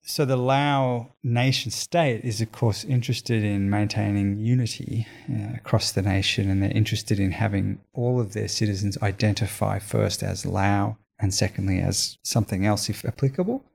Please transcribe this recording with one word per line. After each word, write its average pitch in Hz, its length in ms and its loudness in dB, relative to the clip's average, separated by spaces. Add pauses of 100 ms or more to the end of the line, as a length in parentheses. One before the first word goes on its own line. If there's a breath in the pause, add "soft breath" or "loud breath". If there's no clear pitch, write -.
So - 200 -2
the 131 140 2
Lao 131 720 2 (120)
nation 123 480 2
state 135 540 0
is, 113 160 -2
of 113 140 -2
course, - 320 0
interested 117 580 0
in 98 260 0
maintaining 101 720 0
unity, 113 680 0 (240 loud breath)
uh, 110 280 -4
across - 340 0
the - 100 0
nation, 98 480 2
and 98 140 2
they're 98 80 2
interested 107 480 0
in 95 120 2
having 98 480 -2 (140)
all 123 280 0
of 104 100 -4
their 104 160 -4
citizens 101 540 -2
identify 101 760 0
first 104 460 -2
as 98 220 -4
Lao 101 500 0 (240)
and 98 140 0
secondly 98 460 0
as 92 440 -2
something 101 420 0
else, 104 240 0
if - 140 -6
applicable. 185 720 -2